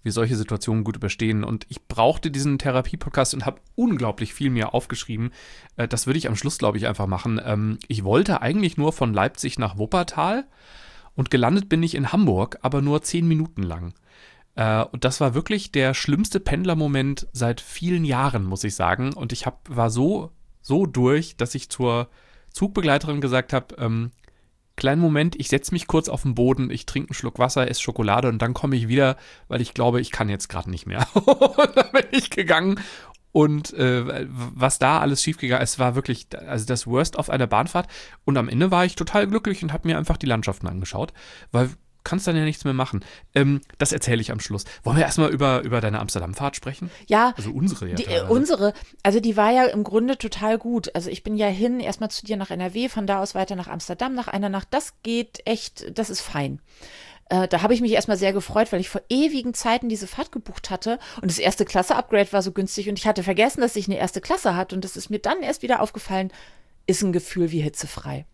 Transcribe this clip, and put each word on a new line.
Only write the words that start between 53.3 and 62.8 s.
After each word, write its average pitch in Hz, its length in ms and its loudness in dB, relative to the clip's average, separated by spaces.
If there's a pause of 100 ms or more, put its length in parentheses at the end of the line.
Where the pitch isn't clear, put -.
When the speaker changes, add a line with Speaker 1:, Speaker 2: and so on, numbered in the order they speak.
Speaker 2:
weiter 190 200 -2
nach 180 140 -10
Amsterdam 247 460 -6
nach 247 120 -6
einer 202 220 -4
Nacht. 196 220 -4
Das 294 300 -4
geht 233 440 -4
echt, - 520 -6
das 220 120 -4
ist 185 100 -6
fein. 143 400 -6 (680)
Äh, 185 180 2
da - 140 2
habe 214 120 4
ich 233 60 4
mich 226 140 2
erstmal 208 240 2
sehr 190 160 2
gefreut, 208 400 0
weil 180 80 0
ich - 80 -6
vor - 180 -6
ewigen 262 460 0
Zeiten 240 340 0
diese 208 200 -4
Fahrt - 260 -8
gebucht - 380 -10
hatte 220 280 -2 (220)
und 190 100 0
das 160 80 -2
Erste-Klasse-Upgrade 196 920 2
war 196 80 4
so 185 100 -4
günstig 196 380 -4